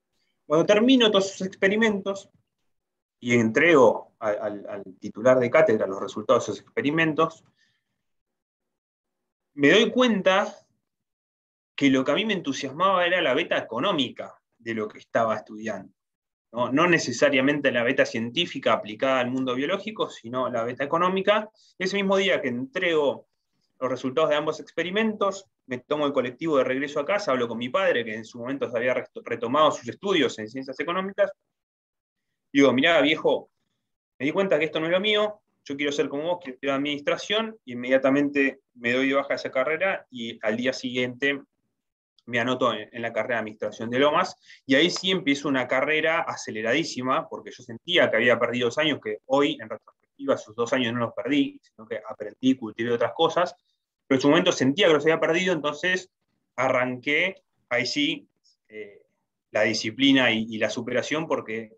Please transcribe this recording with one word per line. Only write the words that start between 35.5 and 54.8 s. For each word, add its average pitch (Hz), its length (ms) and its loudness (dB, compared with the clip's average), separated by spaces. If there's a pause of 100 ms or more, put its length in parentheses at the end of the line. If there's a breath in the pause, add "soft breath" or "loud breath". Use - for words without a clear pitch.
yo 139 100 -10
quiero 143 160 -2
ser 143 160 -2
como 143 160 -6
vos, 175 180 -4
quiero 131 120 -12
estudiar 139 240 -4
administración", 160 880 -4
y 123 80 -12
inmediatamente 135 880 2 (140)
me 120 180 -2
doy 135 160 2
de 139 60 2
baja 139 180 -2
esa 127 180 -6
carrera 160 580 -2
y 117 320 -12
al 110 140 0
día 123 160 -2
siguiente 127 720 -4 (840)
me 120 120 -2
anoto 123 340 0
en, 107 180 -8
en 120 100 -12
la 117 100 -6
carrera 110 240 -2
de 113 60 -2
administración 107 480 -8
de 123 100 0
Lomas, 151 380 2 (280 loud breath)
y 135 100 2
ahí 165 140 4
sí 185 220 -4
empiezo 143 380 -2
una 131 180 0
carrera 156 540 0
aceleradísima, 127 1080 -4
porque 104 240 -14
yo - 100 -20
sentía 143 480 2
que 113 60 0
había 117 240 4
perdido 120 280 0
dos 113 100 -6
años, 151 260 0
que 107 220 -6
hoy, 143 360 2
en 110 80 -14
retrospectiva, - 640 -6
esos 107 220 -8
dos 117 180 -2
años 120 200 0
no 120 80 -2
los 113 120 -4
perdí, 139 480 -2
sino - 260 -20
que 110 200 -8
aprendí 110 440 -2
y 131 40 4
cultivé 117 360 -6
otras 117 220 0
cosas, 165 420 0 (520)
pero 135 100 4
en 131 40 0
su 143 80 4
momento 175 220 6
sentía 151 360 2